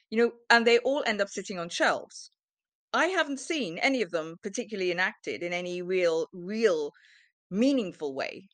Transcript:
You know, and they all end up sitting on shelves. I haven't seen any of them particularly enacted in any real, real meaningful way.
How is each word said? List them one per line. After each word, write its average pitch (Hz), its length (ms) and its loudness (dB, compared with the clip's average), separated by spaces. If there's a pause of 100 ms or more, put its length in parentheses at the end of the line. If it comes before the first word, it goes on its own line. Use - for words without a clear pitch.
(100)
You 220 80 0
know, 233 140 4 (180)
and 233 160 6
they 233 120 8
all 269 280 0
end 208 140 0
up 202 80 -2
sitting 190 320 -8
on 170 80 -8
shelves. - 640 -2 (600)
I 285 140 4
haven't 311 340 -2
seen 208 380 -4
any 269 240 2
of 175 80 -2
them 165 320 -4
particularly 202 480 -4
enacted 175 540 -4
in 175 80 -6
any 180 280 -4
real, 175 520 0
real 180 580 0 (600)
meaningful 190 680 0
way. - 360 -8